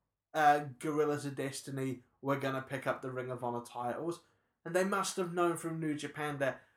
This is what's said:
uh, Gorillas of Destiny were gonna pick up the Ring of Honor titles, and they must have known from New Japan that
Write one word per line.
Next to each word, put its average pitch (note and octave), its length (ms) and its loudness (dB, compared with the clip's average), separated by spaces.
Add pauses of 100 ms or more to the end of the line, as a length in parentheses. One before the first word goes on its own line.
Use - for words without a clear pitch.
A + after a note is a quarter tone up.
(340)
uh, D3 280 8 (180)
Gorillas D3 460 2
of C3+ 100 -6
Destiny C3+ 640 -4 (220)
were C#3 160 2
gonna C3 240 -2
pick C3+ 260 -6
up B2+ 140 0
the C3 100 -4
Ring B2+ 180 -4
of B2 140 -6
Honor A#2+ 220 -2
titles, B2 560 -4 (420)
and E3 100 -6
they F#3 120 4
must G3 320 -2
have F3 160 -2
known F3 240 2
from D#3+ 240 -4
New D3+ 140 0
Japan D3 420 -6
that C3 240 0 (160)